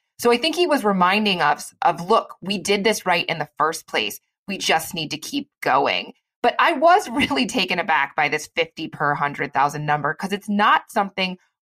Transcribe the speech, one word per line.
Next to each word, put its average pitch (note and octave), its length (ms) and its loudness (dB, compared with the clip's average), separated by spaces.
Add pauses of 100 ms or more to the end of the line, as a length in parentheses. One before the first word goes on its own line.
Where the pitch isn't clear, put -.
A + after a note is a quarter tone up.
(180)
So A#3+ 140 4
I A#3+ 60 2
think D#4 180 -2
he F4 100 2
was C#4 180 0
reminding F#3+ 580 2
us D3 400 0
of, E3+ 260 0
"Look, - 320 2
we G3 160 -4
did G3 260 0
this G#3+ 220 0
right F3 220 0
in E3 120 -4
the D3 100 -6 (100)
first D#3 280 -2
place. A2 340 -4 (280)
We G3 80 -6
just F3 380 -2
need D#3 160 -6
to D#3 80 -6
keep - 320 -8 (100)
going." C3+ 540 0 (280)
But A#3+ 160 0
I C#4+ 140 4
was E4+ 360 4
<laughs> - 20 -10
really C4+ 360 0
taken F#3 320 -2
aback D3+ 380 0
by D3+ 140 2
this D3+ 260 -4
fifty D#3+ 320 -4
per D3 260 -2
hundred C#3+ 380 -4
thousand C#3+ 320 0
number, D3 300 -2
'cause G3 180 -6
it's G3+ 160 -8
not G#3+ 420 2
something F#3+ 460 -2 (260)